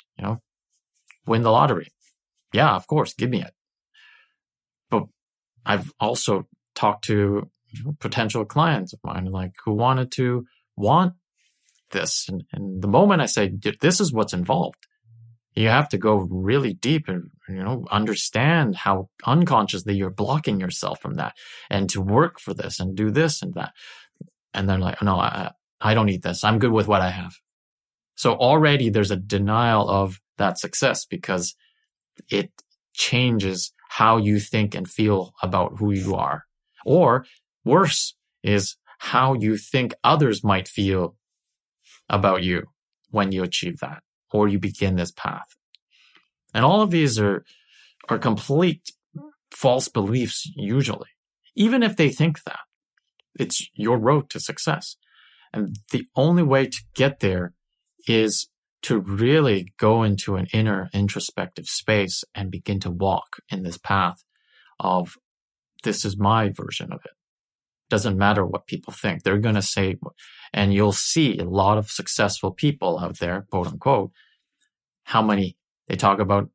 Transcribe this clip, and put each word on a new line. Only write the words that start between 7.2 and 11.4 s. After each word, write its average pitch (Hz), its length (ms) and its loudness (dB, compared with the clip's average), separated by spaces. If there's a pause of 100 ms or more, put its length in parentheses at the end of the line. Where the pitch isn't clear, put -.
you - 160 -16
know, 147 160 -6
potential 110 440 -4
clients 139 480 0
of - 120 -18
mine, 92 220 -6
like, 92 260 -6 (120)
who 107 100 -2
wanted 127 380 0
to 123 340 -2 (300)
want 170 380 2 (760)